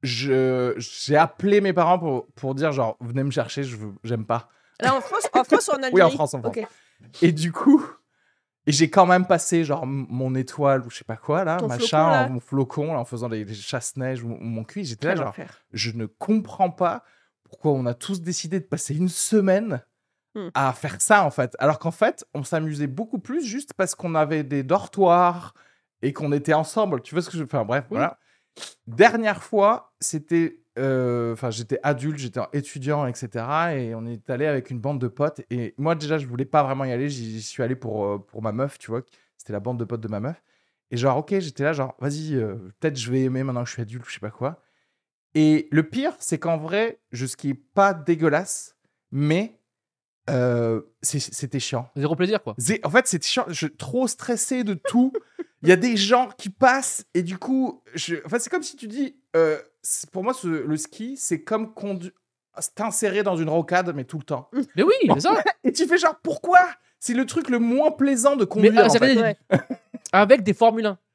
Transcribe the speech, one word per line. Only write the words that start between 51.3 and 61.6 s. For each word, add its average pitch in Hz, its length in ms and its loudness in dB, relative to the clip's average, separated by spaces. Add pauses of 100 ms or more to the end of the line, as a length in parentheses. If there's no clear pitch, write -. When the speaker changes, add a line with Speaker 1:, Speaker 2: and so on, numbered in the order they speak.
Speaker 1:
chiant. 123 360 -6
Speaker 3:
Zéro 147 200 -2
plaisir, 190 260 0
quoi. - 160 -8
Speaker 1:
Zé-, 170 260 -2
en 151 60 -2
fait, 233 180 4
c'était - 200 -2
chiant. - 200 -2
Je, 160 200 -6
trop 240 400 -4
stressé 247 560 -4
de 202 120 -2
tout. 247 360 2 (260)
<laughs> - 260 -14
Il 156 60 4
y - 20 10
a 185 60 8
des 233 200 0
gens 226 400 2
qui - 120 -10
passent 262 560 2 (100)
et 175 80 0
du 180 160 -8
coup, 262 420 -2 (140)
je, 165 280 -4
en 160 60 -12
fait, 214 100 -2
c'est - 120 -6
comme 349 100 -2
si - 140 -12
tu 226 120 -14
dis, 269 300 -6 (180)
euh, 160 220 4 (240)
c'est, - 300 -6
pour 190 120 -6
moi, 247 120 -2
ce, 185 120 -8
le 156 300 -2
ski, 226 400 -10
c'est 160 240 -4
comme 220 320 -4